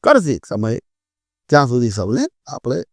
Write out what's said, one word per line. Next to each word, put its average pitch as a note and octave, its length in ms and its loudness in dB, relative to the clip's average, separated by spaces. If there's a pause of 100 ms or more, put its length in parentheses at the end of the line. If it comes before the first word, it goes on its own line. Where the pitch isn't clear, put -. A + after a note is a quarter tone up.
કરશે G#3 300 4
એક - 120 -6
સમયે. A2 340 -4 (680)
ત્યાં C#3+ 180 4
સુધી A#2+ 220 0
સૌને G#2 340 -2 (240)
આપણે - 460 -8